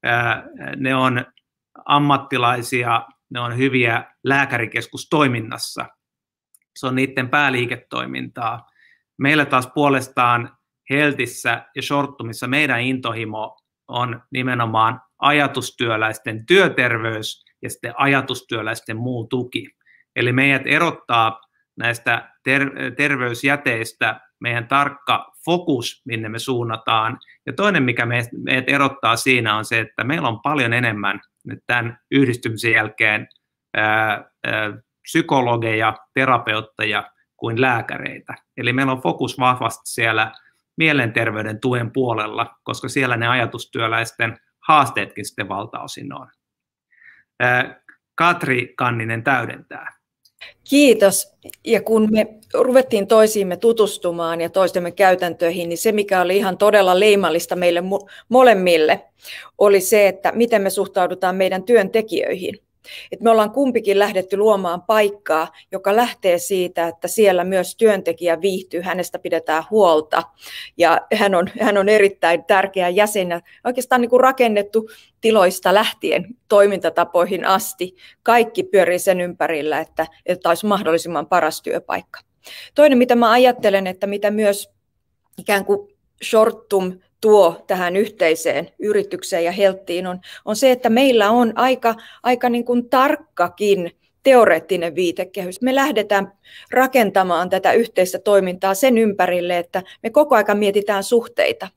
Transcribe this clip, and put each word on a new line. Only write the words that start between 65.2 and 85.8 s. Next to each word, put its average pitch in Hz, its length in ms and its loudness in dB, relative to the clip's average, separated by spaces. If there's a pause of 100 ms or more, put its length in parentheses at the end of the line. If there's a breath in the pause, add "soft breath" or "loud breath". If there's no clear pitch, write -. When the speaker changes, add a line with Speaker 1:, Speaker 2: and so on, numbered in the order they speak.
Speaker 2:
joka 190 240 -2
lähtee 214 420 0
siitä, 180 500 -4
että 170 200 -10
siellä 185 360 2
myös 180 320 -4
työntekijä 170 640 0
viihtyy, 185 400 -4
hänestä 180 380 -6
pidetään 160 500 -4
huolta. 170 540 2 (540 loud breath)
Ja 165 240 4 (140)
hän 196 200 2
on, 175 120 0 (140)
hän 208 160 2
on 196 120 2
erittäin 196 560 2
tärkeä 190 440 0
jäsen 196 400 0
ja 170 120 -6 (220 soft breath)
oikeastaan 247 380 0
niin 233 80 -2
kuin 247 120 4
rakennettu 220 680 0 (320 loud breath)
tiloista 185 520 2
lähtien 180 540 0 (200)
toimintatapoihin 180 960 2
asti. 185 500 -2 (280 soft breath)
Kaikki 226 400 2
pyörii 180 360 2
sen 180 220 0
ympärillä, 151 580 -4
että, 160 280 -6 (180 soft breath)
että 180 240 -2
olisi 170 160 0
mahdollisimman 170 640 -2
paras 165 340 0
työpaikka. - 580 -8 (560 loud breath)
Toinen, 285 220 6
mitä 247 180 4
mä 233 160 4
ajattelen, 233 560 2
että 185 200 -8
mitä 202 240 -2
myös 208 420 -2 (640)
ikään 196 280 -2
kuin 202 300 -4 (280)